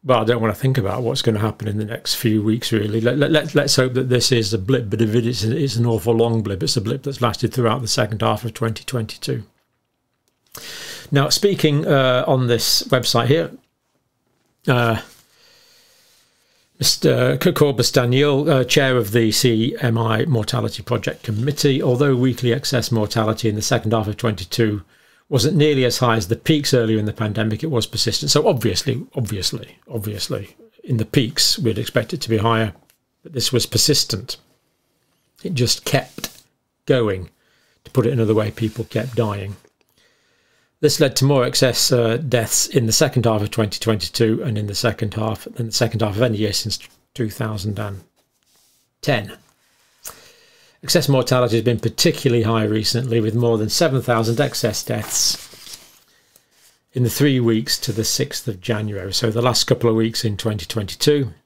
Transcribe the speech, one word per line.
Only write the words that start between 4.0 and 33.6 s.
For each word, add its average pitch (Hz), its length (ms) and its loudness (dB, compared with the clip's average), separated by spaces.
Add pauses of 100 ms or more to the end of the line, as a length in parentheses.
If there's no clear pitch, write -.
this 123 240 2
is 110 200 2
a 113 60 -2
blip, 110 320 0
but 110 120 0
if 107 120 0
it 117 120 2
is, 120 180 -2
it's 135 320 -2
an 120 100 0
awful 113 280 0
long 113 280 2
blip. 101 200 -4
It's - 140 -2
a - 40 0
blip 123 240 -4
that's 139 160 -8
lasted 117 340 0
throughout 120 260 0
the 113 60 -6
second 110 360 -2
half 113 220 0
of 113 100 -6
twenty 113 280 -6
twenty-two. 120 640 -8 (1700)
Now, 143 160 2
speaking, 160 580 2
uh, 131 400 4
on 131 220 2
this - 360 2
website 120 420 2
here, 165 240 2 (1160)
uh, 117 360 2 (1800)
Mister 131 580 2
K-, 170 160 2
Corbus 131 400 2
Daniel, 139 580 4
uh, 131 140 4
chair 131 320 2
of 104 160 0
the 113 180 4
C 117 500 2
M 117 160 0
I 113 280 0
Mortality 110 580 -2
Project - 400 -4
Committee, 135 580 0
although 135 360 2
weekly 123 360 0
excess 127 380 -2
mortality 110 580 0
in 107 60 0
the 107 80 -4
second 113 300 0
half 107 160 0
of 104 80 -4
twenty-two 107 680 -2 (460)
wasn't 143 280 2
nearly 143 280 4
as 120 140 0
high 117 180 2
as 113 100 -2
the 117 80 0
peaks 147 400 0
earlier 113 240 2
in 104 60 -2
the 101 80 -2
pandemic, 107 500 -2
it 160 80 -6
was 120 160 0
persistent. - 460 -4
So 151 160 4
obviously, 120 640 -2
obviously, 107 640 -6 (100)
obviously, 104 680 -8 (260)
in 147 140 -2
the 110 80 0
peaks, - 520 2
we'd 110 220 -2
expect - 340 -2
it 151 100 -8
to - 60 -8
be 110 100 2
higher, 113 340 0 (500)
but - 100 -20
this 123 200 -4
was 123 120 2